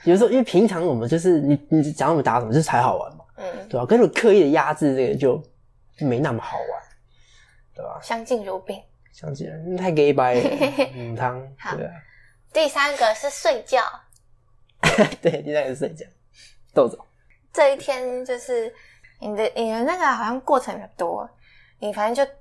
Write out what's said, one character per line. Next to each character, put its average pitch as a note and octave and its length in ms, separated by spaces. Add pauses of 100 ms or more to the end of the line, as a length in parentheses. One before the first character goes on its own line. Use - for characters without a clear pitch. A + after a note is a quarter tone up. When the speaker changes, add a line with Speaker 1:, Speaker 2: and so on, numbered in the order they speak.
Speaker 1:
有 E3+ 140
时 G#3+ 80
候， G#3 40
因 A#3+ 80
为 C4 60
平 A3 240
常 F3 180
我 D#3+ 80
们 A#2 140
就 D#3 100
是， E3+ 220
你， C#3+ 180 (120)
你 D3+ 240
讲 C#3 160
什 E3 60
么 D3+ 60
打 A#2 200
什 A#2 40
么， A2 60
就 B2+ 60
是 D#3+ 60
才 B2+ 180
好 A2+ 160
玩 - 180
嘛。 - 80 (140)
Speaker 2:
嗯。 - 320
Speaker 1:
对 B2+ 100
啊， B2 60
跟 A#3 160
你 G#3+ 80
刻 G3+ 240
意 G#3 80
的 D3 80
压 D3 240
制 D3 200
这 C3 140
个 C#3+ 80
就 C#3 260 (580)
没 B2+ 200
那 C#3+ 140
么 A2 80
好 - 160
玩， - 100 (1080)
对 - 120
吧？ - 180
Speaker 2:
相 A3+ 220
敬 A3+ 180
如 F#3+ 160
宾。 G3 240 (300)
Speaker 1:
相 D#3 200
敬， D#3+ 440
太 F#3 140
gay D3 200
掰 B2+ 220
了， B2 80 (260)
Speaker 2:
<laughs> C#4 260
Speaker 1:
母 A#2+ 220
汤， B2+ 260 (160)
Speaker 2:
好。 F#3+ 200
Speaker 1:
对 - 80
啊。 E3+ 60 (640)
Speaker 2:
第 D4+ 160
三 C#4+ 260
个 A#3 180
是 C4+ 160
睡 C#4 340
觉。 B3+ 180 (680)
Speaker 1:
<laughs> - 720
对， D3+ 200
第 D3 120
三 D3 100
个 C3 80
是 B2+ 40
睡 C#3+ 140
觉。 D#3+ 160 (680)
豆 C3 140
总。 - 100 (540)
Speaker 2:
这 C#4 220
一 - 20
天 B3+ 480
就 B3+ 160
是 A#3+ 340 (460)
你 G#3 160
的， G#3+ 80 (120)
你 A3+ 180
的 A3+ 100
那 E4 140
个 F4 80
好 A#3+ 180
像 A#3 160
过 C#4+ 180
程 A#3 160
比 G#3 80
较 F#3+ 140
多， E3+ 340 (500)
你 G#3 120
反 G#3 160
正 B3+ 180
就 C4+ 160